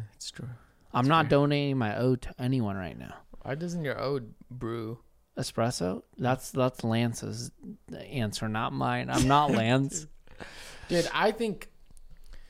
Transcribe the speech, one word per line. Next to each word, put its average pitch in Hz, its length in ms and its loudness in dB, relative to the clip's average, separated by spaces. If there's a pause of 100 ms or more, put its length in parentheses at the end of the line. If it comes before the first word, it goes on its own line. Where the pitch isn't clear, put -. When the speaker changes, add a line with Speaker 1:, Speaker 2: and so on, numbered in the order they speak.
(120)
Speaker 1:
That's - 180 -12
true. 123 180 -10 (440)
Speaker 2:
I'm 123 120 4
Speaker 1:
That's 139 40 6
Speaker 2:
not 160 160 6
Speaker 1:
fair. 135 60 2
Speaker 2:
donating 143 480 4
my 107 180 0
ode 127 260 2
to - 160 -10
anyone 123 380 0
right 80 220 -6
now. 62 160 -14 (280)
Speaker 1:
Why 131 120 -4
doesn't 170 300 -4
your 113 160 -2
ode 123 340 -2 (160)
brew? 117 480 -6 (400)
Speaker 2:
Espresso? - 640 0 (140)
That's, 127 340 0
that's 127 320 0
Lance's 117 680 0 (440)
answer, 110 540 -4
not 113 240 -2
mine. 123 360 0
I'm 127 200 4
not 143 220 6
Speaker 1:
<laughs> - 20 4
Speaker 2:
Lance. 123 540 2 (840)
Speaker 1:
Dude, 170 260 2
I 185 160 4
think 214 380 -4 (800)